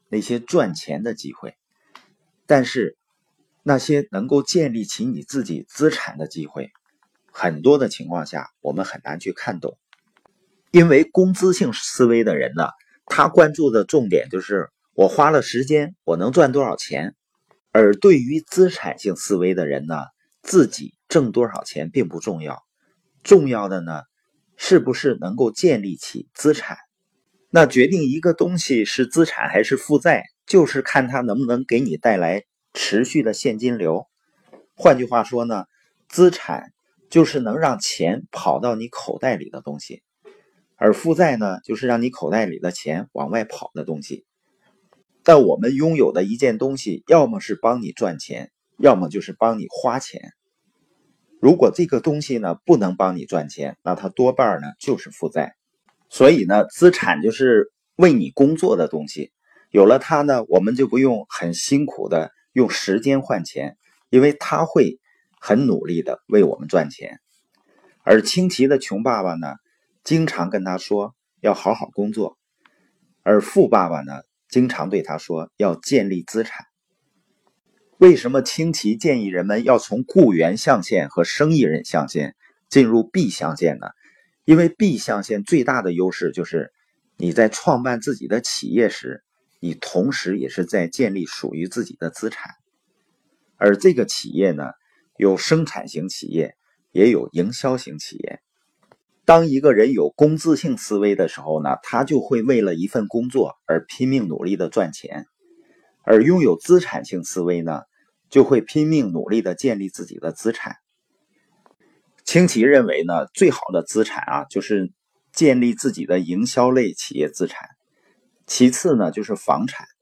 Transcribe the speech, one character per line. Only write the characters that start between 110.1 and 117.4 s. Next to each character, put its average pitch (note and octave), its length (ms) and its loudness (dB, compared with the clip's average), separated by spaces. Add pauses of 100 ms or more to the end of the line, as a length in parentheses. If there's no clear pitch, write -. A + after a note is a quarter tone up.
的 E2 140 -8
资 A2+ 200 -4
产。 - 240 -14 (1500)
清 F3 240 4
奇 A2+ 140 0
认 C3 240 6
为 D#2+ 180 -2
呢， E2+ 300 -2
最 F3+ 160 4
好 B2+ 100 -4 (120)
的 F2 100 0
资 A2 220 -2
产 - 180 -8
啊， D2 220 -6
就 - 180 -6
是 F#2+ 280 -4 (440)
建 C3 260 4
立 A#2+ 140 2
自 A#2+ 180 -4
己 - 140 -12
的 F#2 120 0
营 F2+ 280 -2
销 B2 240 0
类 B2+ 240 0
企 - 200 -14
业 D3 140 -2
资 - 180 -6